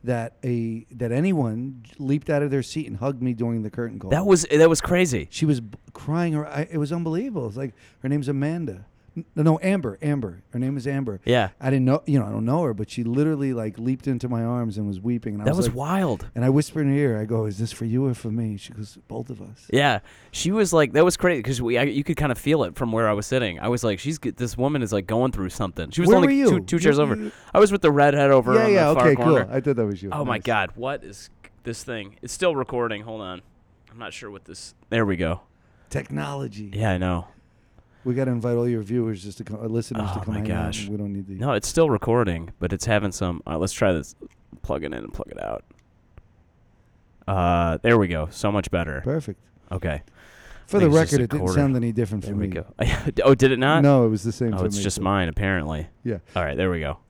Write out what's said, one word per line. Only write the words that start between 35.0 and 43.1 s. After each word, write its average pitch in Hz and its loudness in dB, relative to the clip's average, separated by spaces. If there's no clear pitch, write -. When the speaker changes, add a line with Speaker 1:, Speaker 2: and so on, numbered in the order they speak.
Speaker 2:
we 98 0
go. 85 -2
Speaker 1:
Technology. 139 -8
Speaker 2:
Yeah, 104 -2
I 90 0
know. 90 -2
Speaker 1:
We 127 -2
gotta 131 0
invite 120 0
all 120 0
your 117 0
viewers 110 -4
just 101 -14
to 95 -12
come, 107 -10
uh, 113 -6
listeners 110 -4
to 95 -4
Speaker 2:
Oh 92 -6
Speaker 1:
come 107 -4
Speaker 2:
my 104 -4
Speaker 1:
hang 104 -4
out, 85 -2
Speaker 2:
gosh. - -6
Speaker 1:
and 101 -8
we 104 -6
don't 101 -6
need 98 -8
the 98 -12
Speaker 2:
No, 123 -2
it's 104 -2
still 165 4
recording, 101 0
but 87 -4
it's 92 -6
having 101 0